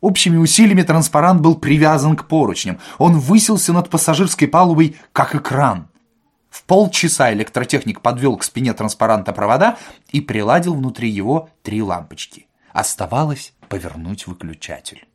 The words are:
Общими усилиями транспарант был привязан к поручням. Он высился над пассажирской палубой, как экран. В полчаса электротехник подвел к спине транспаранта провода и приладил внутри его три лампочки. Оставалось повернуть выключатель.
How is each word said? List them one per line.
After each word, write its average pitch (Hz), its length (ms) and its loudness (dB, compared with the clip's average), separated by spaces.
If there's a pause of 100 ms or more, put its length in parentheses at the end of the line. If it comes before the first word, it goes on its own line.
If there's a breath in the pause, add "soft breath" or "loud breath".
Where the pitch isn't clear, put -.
Общими 185 360 2
усилиями 180 440 4
транспарант 165 600 2
был 165 140 4
привязан 151 600 2
к - 120 -10
поручням. 98 520 -2 (180 loud breath)
Он 165 220 4
высился 190 520 2
над 175 200 0
пассажирской 165 560 0
палубой, 160 480 4 (180 loud breath)
как 143 220 -2
экран. 131 540 -2 (600)
В - 140 -20
полчаса 175 680 0
электротехник 110 720 -4
подвел 123 360 0
к - 60 -8
спине 120 300 -4
транспаранта 110 580 -2
провода 120 460 0 (320 loud breath)
и 147 120 -4
приладил 143 520 -2
внутри 123 380 -6
его 117 380 -4 (120)
три 107 220 -6
лампочки. - 640 -10 (260 soft breath)
Оставалось 135 800 -4 (160)
повернуть 85 580 -12
выключатель. - 880 -16